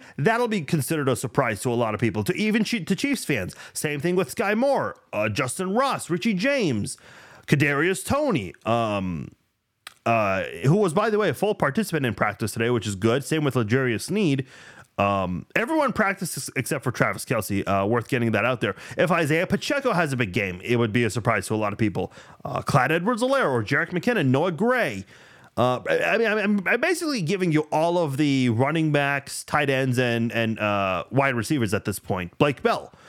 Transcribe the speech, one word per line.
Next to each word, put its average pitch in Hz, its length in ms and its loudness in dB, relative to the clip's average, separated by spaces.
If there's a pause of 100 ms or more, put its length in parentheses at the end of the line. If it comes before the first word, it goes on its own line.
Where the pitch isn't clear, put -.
(180)
that'll 226 300 2
be 214 140 -2
considered 147 480 0
a 120 80 2
surprise 120 460 -2
to 131 60 0
a 117 60 0
lot 113 180 0
of 104 60 -6
people, 107 240 0
to 175 140 0
even 214 260 2
Chi-, 233 160 -2
to 180 160 -2
Chiefs 277 300 -2
fans. 104 280 -2 (200)
Same 147 260 -4
thing 175 160 0
with 180 160 0
Sky 208 240 0
Moore, 226 400 2 (160)
uh, 107 160 0
Justin 143 460 -2
Ross, 247 360 0
Richie 180 240 0
James, 180 640 0 (500)
Kadarius 151 580 2
Toney, 240 480 0 (120)
um, 101 640 -2 (760)
uh, 101 380 2 (200)
who 151 140 4
was, 190 160 2
by 208 160 2
the 208 80 0
way, 208 100 2
a 139 60 0
full 208 200 0
participant 156 520 0
in 117 80 0
practice 107 400 -2
today, 113 160 0
which 117 180 0
is 98 80 -2
good. 113 300 2
Same 160 180 0
with 127 140 0
L'Jarius 117 460 0
Sneed. 147 440 0 (500)
Um, 95 580 0
everyone 262 380 0
practiced 196 640 -4
except 139 280 -4
for 120 80 0
Travis 107 340 -2
Kelce, 104 400 -2
uh, 98 220 2
worth 117 200 0
getting 117 260 0
that 104 120 2
out 123 160 -2
there. 104 140 -2 (220)
If 160 120 2
Isaiah 165 380 0
Pacheco 254 460 -2
has 165 200 0
a 123 40 -2
big 110 140 -2
game, 92 320 -4
it 123 120 2
would 117 180 2
be 120 120 2
a 107 40 0
surprise 107 380 -2
to 110 80 -2
a - 0 -
lot 104 180 -2
of - 60 -10
people. 95 320 0 (340)
Uh, 139 160 -4
Clyde 131 300 2
Edwards-Helaire 233 580 0
or 120 140 0
Jerick 143 260 0
McKinnon, 180 380 0
Noah 147 240 4
Gray. 180 540 0 (520)
Uh, 123 220 2 (100)
I, 165 140 2
I 175 140 2
mean, 226 100 2
I'm, 202 400 0
I'm 240 140 2
basically 320 400 0
giving 180 300 0
you 151 100 4 (100)
all 170 260 2
of 143 200 0
the 135 320 2
running 151 420 2
backs, 139 520 -2
tight 147 260 0
ends, 131 280 2
and, 117 340 2
and, 113 280 0
uh, 98 500 0
wide 135 260 2
receivers 113 380 0
at 98 120 -2
this 101 120 -4
point. 92 400 -6
Blake 147 240 0
Bell. 214 320 -2 (160)